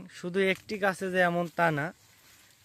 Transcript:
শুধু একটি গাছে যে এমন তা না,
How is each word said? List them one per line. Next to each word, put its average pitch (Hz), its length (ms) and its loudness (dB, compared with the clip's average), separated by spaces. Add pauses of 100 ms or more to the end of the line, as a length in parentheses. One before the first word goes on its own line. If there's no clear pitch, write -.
শুধু 180 320 -6
একটি 190 380 -2
গাছে 190 320 -2
যে 185 80 0
এমন 175 380 2
তা 170 140 4
না, 147 160 -2 (800)